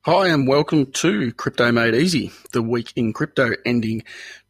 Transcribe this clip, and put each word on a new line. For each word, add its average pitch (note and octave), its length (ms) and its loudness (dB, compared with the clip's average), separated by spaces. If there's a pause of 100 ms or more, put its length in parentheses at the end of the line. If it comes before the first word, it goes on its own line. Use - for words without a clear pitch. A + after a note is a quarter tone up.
Hi, F#3 220 2
and D3 180 2
welcome C#3+ 460 2
to E3 400 0
Crypto - 400 0
Made A#2 240 2
Easy, D3+ 340 0 (220)
the A#2+ 100 0
week A#2 320 -4
in A2+ 180 -2
crypto C3 420 -2 (100)
ending A2+ 400 -2 (460)